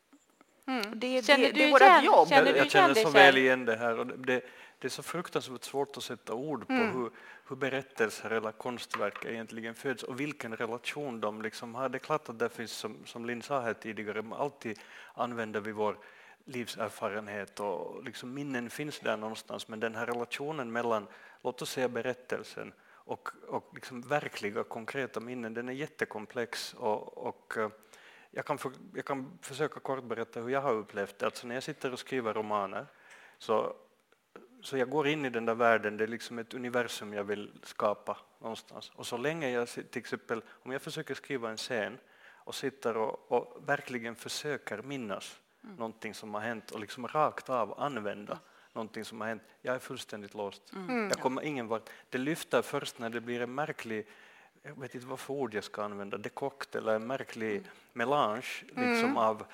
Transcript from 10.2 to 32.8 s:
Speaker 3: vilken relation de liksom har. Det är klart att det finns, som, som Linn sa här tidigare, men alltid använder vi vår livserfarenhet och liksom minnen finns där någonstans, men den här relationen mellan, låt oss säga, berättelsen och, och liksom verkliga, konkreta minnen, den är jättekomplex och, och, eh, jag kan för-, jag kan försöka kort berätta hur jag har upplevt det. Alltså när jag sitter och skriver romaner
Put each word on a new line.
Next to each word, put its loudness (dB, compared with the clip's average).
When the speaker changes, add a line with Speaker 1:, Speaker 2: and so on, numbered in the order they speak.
Speaker 3:
vilken -6
relation -6
de -2
liksom -8
har. -2
Det -4
är -6
klart -2
att -10
det 2
finns, -8
som, -8
som -12
Linn -4
sa -2
här -2
tidigare, -6
men -12
alltid -6
använder -4
vi -6
vår 0
livserfarenhet -6
och -4
liksom -10
minnen -4
finns -8
där 0
någonstans, -8
men -10
den -2
här -4
relationen -4
mellan, 0
låt -4
oss -6
säga, 0
berättelsen -4
och, -10
och -6
liksom -12
verkliga, -2
konkreta -6
minnen, -8
den -6
är -6
jättekomplex -6
och, -2
och, -8
eh, 0
jag -8
kan -2
för-, -6
jag -6
kan -6
försöka -4
kort -4
berätta -6
hur -6
jag 2
har 2
upplevt -4
det. -2
Alltså -4
när -6
jag -4
sitter -6
och -6
skriver -2
romaner 0